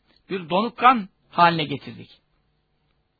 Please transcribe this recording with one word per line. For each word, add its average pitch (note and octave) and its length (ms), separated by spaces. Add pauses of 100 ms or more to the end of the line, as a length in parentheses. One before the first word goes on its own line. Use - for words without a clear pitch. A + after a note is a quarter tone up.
(300)
bir F3 200
donuk G#3 280
kan A#3+ 320 (200)
haline E3+ 340
getirdik. A#2+ 580 (1000)